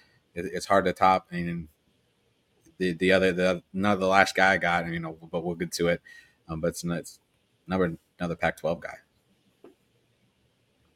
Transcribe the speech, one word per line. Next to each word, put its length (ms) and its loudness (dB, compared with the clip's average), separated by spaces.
it, 120 -8
it's 200 -8
hard 200 4
to 60 0
top. 380 2
I 60 -10
mean, 320 -6
the, 160 -2
the 180 2
other, 200 4
the, 300 0
none 200 0
of 80 0
the 60 0
last 280 4
guy 180 4
I 40 2
got, 320 -2
you 100 -6
know, 180 -10
but 140 -6
we'll 120 -4
get 160 -6
to 160 0
it. 120 0
Um, 120 -8
but 80 -2
it's, 160 -8
it's 360 -8
another, 300 0
another 180 -4
Pac-twelve 440 -2
guy. 160 -14